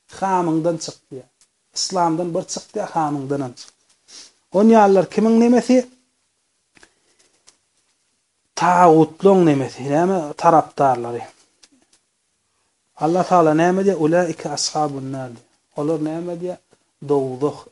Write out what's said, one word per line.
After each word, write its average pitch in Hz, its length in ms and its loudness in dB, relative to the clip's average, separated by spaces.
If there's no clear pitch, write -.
Hamyňdan 170 640 -2
çykdy. - 380 -16
Islamdan 175 600 -2
bir 180 180 -4
çykdy, - 280 -10
hamyňdan 143 800 -6
çykdy. - 220 -20
Onýarlar 202 560 4
kimiň 220 260 0
nemesi? 240 360 2
Tagutluň 175 920 4
nemesi, 135 460 0
näme? 180 280 0
Tarapdarlary. 127 840 0
Allah 170 200 0
Taala 165 300 4
näme 180 280 0
diýär? 196 220 0
"Ulaika 165 520 -2
ashabun 139 560 -6
nar" 131 180 -12
diýär. 117 160 -20
Olar 151 320 -4
näme 175 320 -10
diýär? 180 180 -10
Dowzak 135 500 -4